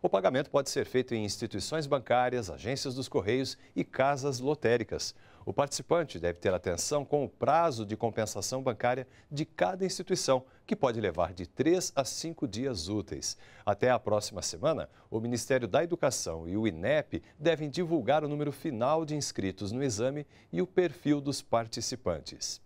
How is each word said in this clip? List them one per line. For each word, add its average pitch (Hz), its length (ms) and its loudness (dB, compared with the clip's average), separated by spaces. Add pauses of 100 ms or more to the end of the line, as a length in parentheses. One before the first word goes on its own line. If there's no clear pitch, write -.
O - 80 2
pagamento 151 420 2
pode 139 200 2
ser 123 160 0
feito 123 280 0
em 110 100 0
instituições 110 600 -4
bancárias, 123 600 0
agências 117 460 -6
dos 131 140 -6
Correios 117 500 0 (180)
e - 80 0
casas 135 540 0
lotéricas. 120 760 0 (300)
O 101 80 -8
participante 143 680 0
deve 85 200 -2
ter 95 160 2
atenção 92 500 0
com 147 200 0
o 113 40 -6
prazo 139 560 2
de 104 100 -4
compensação 110 680 -2
bancária 127 440 0 (240)
de 151 140 -2
cada 185 400 0
instituição, 175 600 2 (220)
que - 80 0
pode 120 240 2
levar 87 360 2
de 87 120 -8
três 170 480 0
a 135 100 2
cinco 156 440 -6
dias 101 400 -4
úteis. 95 480 -4 (300)
Até 104 240 4
a 120 80 4
próxima 104 420 -2
semana, 95 480 -2 (220)
o 113 100 -2
Ministério 120 480 0
da 143 160 4
Educação 113 640 -2
e 92 80 -2
o 110 100 2
inep 107 560 0 (160)
devem 151 300 0
divulgar 156 560 0
o 147 40 -4
número 147 240 -2
final 147 520 0
de 151 100 -4
inscritos 101 580 -4
no 127 100 -2
exame 135 440 -2 (240)
e 170 120 0
o 180 40 0
perfil 147 540 2
dos 143 220 -4
participantes. - 1200 -2